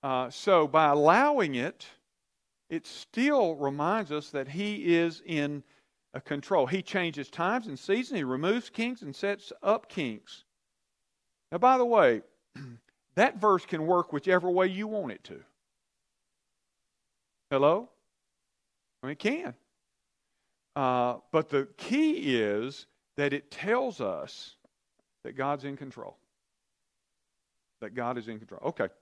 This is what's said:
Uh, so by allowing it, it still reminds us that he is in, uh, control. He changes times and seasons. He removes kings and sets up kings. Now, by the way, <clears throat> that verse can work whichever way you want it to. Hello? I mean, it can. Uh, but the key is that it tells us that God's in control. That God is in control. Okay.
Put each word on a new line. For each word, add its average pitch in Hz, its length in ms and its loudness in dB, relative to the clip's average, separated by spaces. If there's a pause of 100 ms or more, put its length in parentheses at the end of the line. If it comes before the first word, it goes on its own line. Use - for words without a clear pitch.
Uh, 127 280 -2
so 165 380 4
by 156 200 6
allowing 170 680 4
it, 127 300 -6 (840)
it 165 160 -8
still 240 680 0
reminds 147 560 -2
us 151 180 -6
that 135 180 -6
he 175 480 0
is 170 300 0
in, 147 380 -4 (500)
uh, 131 60 -8
control. 143 480 0
He 180 140 -2
changes 165 480 -6
times 220 380 -4
and 139 120 -10
seasons. 247 380 -2
He 156 60 -2
removes 160 460 -2
kings 233 320 -6
and 135 140 -12
sets 202 360 -6 (120)
up - 260 0
kings. - 540 -8 (1080)
Now, 175 60 -6
by 254 200 6
the 247 80 2
way, 165 360 6 (340)
<clears throat> - 600 -18
that 220 220 4
verse 196 280 2
can 160 220 -4
work 175 260 2
whichever 180 380 2
way 185 160 4
you 190 200 -4
want 196 260 -6
it - 120 -18
to. - 140 -16 (2000)
Hello? 156 400 2 (1120)
I 127 60 -10
mean, 139 40 -8
it 151 80 -12
can. 269 340 -2 (1200)
Uh, 123 420 0 (140)
but 156 180 0
the 139 180 0 (100)
key 277 580 0
is 110 520 -2 (300)
that 143 160 0
it 143 180 -8
tells 233 500 -4
us 90 540 -8 (680)
that 117 120 -14
God's 135 300 -4
in 139 100 -10
control. 135 420 -16 (1600)
That 104 120 -10
God 123 240 -4
is 113 120 -10
in 110 100 -10
control. 107 280 -18
Okay. - 200 -4 (140)